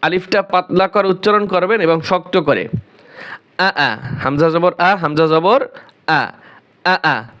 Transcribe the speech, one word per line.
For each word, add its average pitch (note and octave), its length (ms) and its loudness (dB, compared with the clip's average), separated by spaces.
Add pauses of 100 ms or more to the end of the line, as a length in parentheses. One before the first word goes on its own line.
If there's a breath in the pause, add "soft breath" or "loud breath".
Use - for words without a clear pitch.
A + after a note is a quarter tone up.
আলিফটা F3+ 400 0
পাতলা F3+ 460 0
করে G3 200 0
উচ্চারণ G3+ 400 0
করবেন F#3 340 0
এবং E3 200 2
শক্ত F3+ 360 -2
করে। C#3+ 300 0 (920 loud breath)
আ, F#3+ 180 0
আ। A#2+ 220 0 (260)
হামজা C#3+ 260 2
জবর E3+ 280 2
আ, F3+ 180 2
হামজা D#3+ 320 0
জবর F3+ 400 2 (400 loud breath)
আ, C#3+ 240 0 (540 loud breath)
আ, F#3 180 2
আ। C3 200 0 (160)